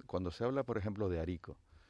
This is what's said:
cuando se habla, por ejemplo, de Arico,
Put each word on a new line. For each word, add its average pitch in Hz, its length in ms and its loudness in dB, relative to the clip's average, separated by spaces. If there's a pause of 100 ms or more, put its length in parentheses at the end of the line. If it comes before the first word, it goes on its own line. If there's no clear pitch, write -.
cuando 92 240 0
se 117 140 -4
habla, 131 180 2
por 117 160 0
ejemplo, 101 320 0
de 85 100 2
Arico, 82 380 -4 (320)